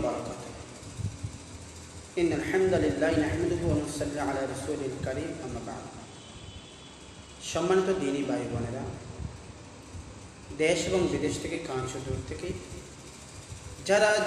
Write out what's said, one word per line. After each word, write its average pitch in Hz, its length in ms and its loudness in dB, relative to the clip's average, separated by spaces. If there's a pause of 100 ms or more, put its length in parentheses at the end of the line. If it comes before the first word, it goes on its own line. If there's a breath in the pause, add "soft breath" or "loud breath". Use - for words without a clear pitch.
বারাকাতুহু। - 480 -4 (1700)
ইন্নাল 156 280 4
হামদালিল্লাহি 160 760 6
নাহমাদুহু 170 420 2
ওয়া 160 140 6
নুসাল্লি 147 460 -2
আলা 135 140 0 (120)
রাসূলিল 135 420 -2 (100)
কারীম, 143 260 -2 (140)
আম্মা 120 220 -4
বা'দ। 120 180 -8 (1700)
সম্মানিত 185 380 6 (120)
দিনী 139 280 2
ভাই 123 220 2
বোনেরা, 117 320 -2 (1800)
দেশ 165 180 6 (100)
এবং 185 120 4 (100)
বিদেশ 143 320 2
থেকে, 160 140 -2 (100)
কাছে 131 380 -2
দূর 131 140 0 (100)
থেকে, - 180 -4 (1400)
যারা 208 200 10 (180)